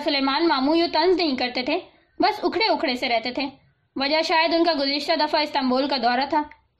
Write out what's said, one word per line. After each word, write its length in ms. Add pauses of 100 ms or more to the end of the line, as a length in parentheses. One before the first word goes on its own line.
سلیمان 440
ماموں 280
یوں 160
طنز 240
نہیں 200
کرتے 260
تھے، 160 (400)
بس 240
اکھڑے 220
اکھڑے 300
سے 140
رہتے 240
تھے۔ 140 (500)
وجہ 280
شاید 300
ان 100
کا 80
گزشتہ 480
دفعہ 200
استنبول 480
کا 80
دورہ 240 (100)
تھا، 120 (380)